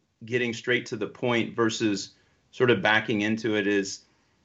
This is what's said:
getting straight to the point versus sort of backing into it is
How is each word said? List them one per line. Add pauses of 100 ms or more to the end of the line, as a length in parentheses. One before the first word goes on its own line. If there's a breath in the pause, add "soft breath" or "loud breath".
(240)
getting
straight
to
the
point
versus (400 soft breath)
sort
of
backing
into
it
is (440)